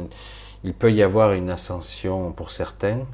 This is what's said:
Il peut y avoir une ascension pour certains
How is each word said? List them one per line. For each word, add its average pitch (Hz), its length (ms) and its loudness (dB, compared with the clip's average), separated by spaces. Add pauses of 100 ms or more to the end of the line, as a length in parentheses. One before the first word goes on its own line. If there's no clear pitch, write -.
(640)
Il 90 100 -4
peut 117 180 4
y 107 120 6
avoir 101 300 6
une 92 180 -2
ascension 90 800 -6
pour - 180 -12
certains - 520 -4 (120)